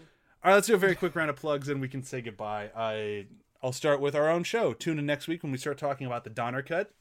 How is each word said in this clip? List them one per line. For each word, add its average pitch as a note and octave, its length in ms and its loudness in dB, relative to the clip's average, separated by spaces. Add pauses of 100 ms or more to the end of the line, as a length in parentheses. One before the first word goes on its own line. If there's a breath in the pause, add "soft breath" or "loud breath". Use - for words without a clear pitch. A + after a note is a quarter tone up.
(420 loud breath)
All F3 80 8
right, G3 60 10
let's - 100 6
do A3+ 80 6
a G3 40 8
very F#3 180 4
quick F3 180 -2
round D#3+ 160 0
of C3+ 60 -4
plugs, C#3+ 320 -2
and C#3 120 -2
we C3 80 -4
can C3 140 -8
say C3 180 -8
goodbye. G#2+ 560 -8
I, G#2+ 500 -4 (360)
I'll B2+ 100 -2
start C#3+ 280 2
with C#3+ 160 0
our D3+ 120 4
own E3+ 140 2
show. G3 300 0
Tune D#3+ 260 -4
in C#3+ 80 -4
next C#3+ 220 -4
week E3 160 -6
when D3 80 -4
we C3 60 -4
start C#3 200 -6
talking C#3 280 -4
about B2 180 -6
the A2+ 60 -12
Donner B2 320 -4
Cut. E3 280 -4 (100)